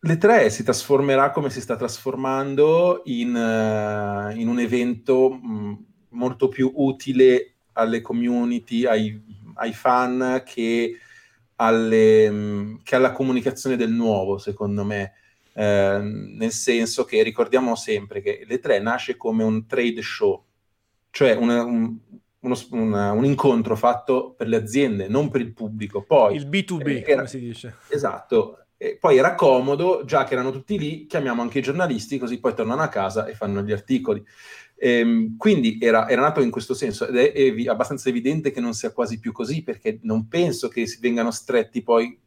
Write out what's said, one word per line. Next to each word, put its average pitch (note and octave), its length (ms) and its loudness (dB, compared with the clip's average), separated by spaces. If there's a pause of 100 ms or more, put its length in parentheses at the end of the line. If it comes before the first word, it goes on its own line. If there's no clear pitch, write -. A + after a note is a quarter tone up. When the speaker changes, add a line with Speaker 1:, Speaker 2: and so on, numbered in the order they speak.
Speaker 1:
le D#3+ 140 2
tre G#3 320 6
si G#2 120 -8
trasformerà C#3 680 2
come C#3+ 200 -2
si B2 100 -10
sta A#2+ 160 -4
trasformando C#3 1300 0
in, A#2+ 280 -2
eh, G#2+ 1000 -2
in A#2 120 -2
un A#2+ 120 0
evento, B2 720 2 (140)
mm, G#2+ 280 -8 (380)
molto B2 380 -2
più C3 280 -2
utile C3 800 2 (180)
alle A2+ 280 0
community, A#2+ 840 -2
ai, G#2+ 360 0 (340)
ai A2+ 180 -6
fan B2+ 720 0
che A#2 520 -2 (600)
alle, A2 760 6
mm, G#2 520 -4
che - 140 -4
alla B2+ 160 4
comunicazione B2+ 640 -2
del A#2 140 0
nuovo, G#2 480 0
secondo G2+ 460 -4
me. G2+ 300 -6 (400)
Ehm, G2+ 840 0
nel A2+ 140 -2
senso A#2 520 0
che A2 180 2
ricordiamo A#2 520 0
sempre G2+ 460 -6
che G2+ 260 -6
le A#2+ 140 -4
tre A#2+ 180 0
nasce A#2+ 380 -4
come A2+ 280 -2
un A2 220 -2
trade A#2 360 -2
show, G2+ 420 -2 (680)
cioè B2+ 240 2
una, A#2 280 0
un, A#2 340 -2 (440)
uno B2 140 -4
s-, - 180 -12
un, A2 200 0
un G2+ 320 0
incontro A#2+ 520 2
fatto B2 560 0
per A2+ 160 -8
le A2+ 80 2
aziende, G#2+ 520 0
non C3+ 220 0
per B2 120 0
il A#2 100 -10
pubblico. G#2+ 500 -8
Poi, B2+ 340 4
Speaker 2:
Il C#3+ 100 -8
B F#3 180 -2
two F#3 140 -6
B, C#3 100 -6
Speaker 1:
eh, B2+ 180 -4
era C#3+ 100 4
Speaker 2:
come B2+ 120 -4
si C3+ 100 -12
dice. A#2 380 -14 (120)
Speaker 1:
Esatto. A#2 680 -2 (200)
E - 240 -6
poi D3+ 160 6
era D3+ 200 4
comodo, C#3+ 680 2
già C3+ 200 0
che B2+ 100 -6
erano B2+ 160 -2
tutti C3+ 260 -6
lì, D3+ 300 -6
chiamiamo C3 340 -4
anche A#2+ 200 -4
i - 20 -6
giornalisti, C#3 560 -4
così A#2+ 220 -6
poi B2 140 0
tornano B2 280 -2
a D3+ 60 -2
casa G2 380 -2
e - 80 -12
fanno G2+ 280 -4
gli G#2 80 -4
articoli. G#2 540 -2 (500)
Ehm, A#2 640 2
quindi B2+ 440 2
era, A2+ 280 4
era B2+ 140 2
nato D3+ 180 2
in B2 100 2
questo A2+ 240 -6
senso A#2+ 320 -4
ed B2+ 100 -2
è C#3+ 160 6
evi-, B2 360 2
abbastanza A#2+ 400 -2
evidente C3 420 -2
che C3 100 -8
non A#2+ 140 -2
sia A2 160 -6
quasi A2+ 300 -4
più A#2 100 -6
così, B2 320 -6
perché A2+ 400 -6
non A2 240 -2
penso E3+ 400 -2
che A#2 220 -4
si - 100 -12
vengano A#2 320 0
stretti A2+ 520 -2
poi A#2 440 0